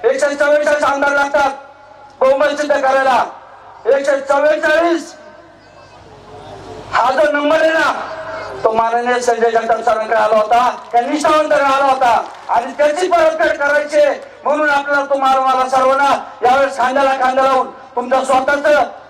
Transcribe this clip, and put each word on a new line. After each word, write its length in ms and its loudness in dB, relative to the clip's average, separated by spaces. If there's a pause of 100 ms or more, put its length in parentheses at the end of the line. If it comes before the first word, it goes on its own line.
एकशे 300 0
चव्वेचाळीस 480 2
आमदार 300 0
लागतात 380 0 (680)
बहुमत 400 2
सिद्ध 200 0
करायला. 440 2 (640)
एकशे 340 2
चव्वेचाळीस 920 0 (1800)
हा 200 0
जो 200 2
नंबर 280 0
आहे 120 2
ना, 200 0 (720)
तो 80 2
माननीय 480 0
संजय 300 2
जगताप 340 -2
सरांकडे 320 0
आला 200 2
होता, 400 2 (160)
त्या 80 2
निष्ठावंतांकडे 760 0
आला 100 0
होता 380 2 (260)
आणि 300 -2
त्याची 300 0
परतफेड 500 2
करायची 380 0
आहे. 180 4 (300)
म्हणून 260 0
आपल्याला, 340 0
तुम्हाला, 360 0
मला 280 0
सर्वांना 420 2 (320)
यावेळेस 360 2
खांद्याला 420 0
खांदा 220 0
लावून 240 0 (300)
तुमचं 280 -2
स्वतःचं 580 2 (280)